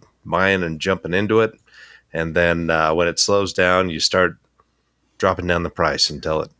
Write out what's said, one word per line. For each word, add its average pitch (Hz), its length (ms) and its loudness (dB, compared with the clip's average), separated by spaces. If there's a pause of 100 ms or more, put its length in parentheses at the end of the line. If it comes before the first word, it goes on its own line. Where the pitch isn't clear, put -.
(260)
buying 92 380 2
and 80 160 -4
jumping 90 340 -2
into 104 260 2
it. 113 140 0 (580)
And 82 240 -4
then, 85 340 2
uh, 80 260 2
when 85 120 2
it 82 120 -2
slows 101 340 0
down, 92 360 2
you 78 100 -6
start 90 380 0 (800)
dropping 92 280 -2
down 87 160 0
the 85 60 -4
price 76 400 -2
until 78 320 -4
it - 80 -12 (100)